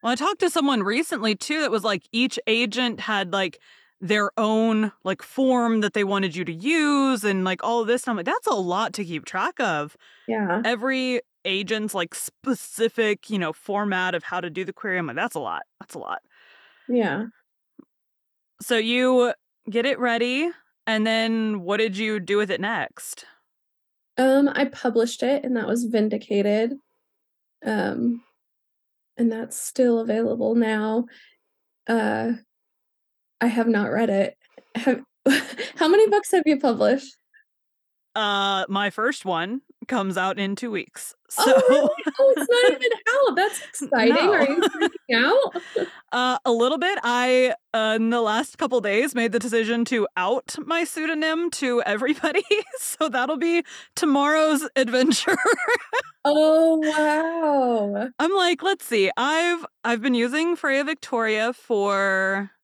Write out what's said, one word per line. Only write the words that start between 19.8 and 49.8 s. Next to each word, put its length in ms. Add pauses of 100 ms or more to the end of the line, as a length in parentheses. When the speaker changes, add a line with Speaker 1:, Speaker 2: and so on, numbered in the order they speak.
Speaker 1:
it 140
ready, 500 (360)
and 220
then 540
what 160
did 200
you 220
do 160
with 160
it 80
next? 680 (920)
Speaker 2:
Um, 360
I 120
published 580
it, 220
and 100
that 120
was 180
vindicated. 880 (920)
Um, 560 (960)
and 140
that's 260
still 420
available 560
now. 500 (840)
Uh, 460 (1080)
I 60
have 200
not 240
read 180
it. 280 (380)
Have, 280 (120)
<laughs> 600
how 140
many 200
books 220
have 140
you 140
published? 540 (1000)
Speaker 1:
Uh, 540
my 200
first 360
one 360 (260)
comes 300
out 220
in 160
two 160
weeks, 420 (240)
Speaker 2:
Oh, 60
Speaker 1:
<laughs> 20
so 60 (160)
Speaker 2:
really? 220 (300)
Oh, 180
it's 120
not 220
even 200 (200)
out. 240
That's 260
Speaker 1:
<laughs> 200
N-, 60 (220)
Speaker 2:
exciting. 60
Speaker 1:
no. 180
<laughs> 0
Speaker 2:
Are 160
you 120
freaking 640
out? 360 (260)
<laughs> 0 (260)
Speaker 1:
Uh, 320
a 60
little 260
bit. 260
I, 520 (180)
uh, 220
in 160
the 100
last 380
couple 220
days, 340
made 160
the 80
decision 460